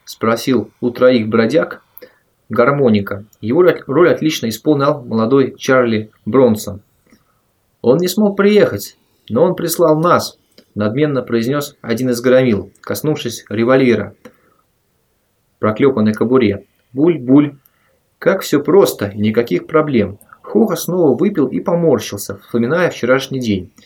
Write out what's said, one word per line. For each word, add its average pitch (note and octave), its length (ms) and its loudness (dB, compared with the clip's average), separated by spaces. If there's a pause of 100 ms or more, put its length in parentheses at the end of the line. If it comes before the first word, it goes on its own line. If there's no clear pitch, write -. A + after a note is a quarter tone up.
спросил A2+ 680 -2 (100)
у B2 80 -2
троих B2 380 2
бродяг A2+ 540 0 (680)
гармоника. A2+ 760 0 (160)
Его B2+ 200 0
роль, F3 260 2
роль C3 220 2
отлично C3 400 -2
исполнял C#3+ 540 -2
молодой A#2 540 0
Чарли A#2 540 0 (140)
Бронсон. A2 560 0 (1000)
"Он B2+ 160 4
не F3+ 100 -2
смог G3+ 280 0
приехать, G3 600 2 (320)
но A#2+ 140 2
он F3+ 120 2
прислал D#3+ 440 0
нас", D#3+ 380 0 (360)
надменно B2 480 -2
произнес B2+ 600 -4
один A#2 280 -4
из A#2+ 120 -4
громил, B2 500 2 (100)
коснувшись C#3 680 -6
револьвера A2+ 640 0 (1400)
в - 40 -20
проклепанной G#2+ 540 2
кобуре. A2+ 520 0 (280)
Буль-буль. C#3+ 640 2 (600)
Как F#3+ 220 0
все - 200 -2
просто D#3+ 460 2
и G#2 100 -10
никаких A2 500 -2
проблем. B2+ 500 0 (240)
Хоха G#3 340 0
снова E3 420 0
выпил E3+ 300 0
и - 120 -6
поморщился, C#3+ 800 -2
вспоминая C#3 520 -2
вчерашний C3 500 -2
день. G2 320 -4 (140)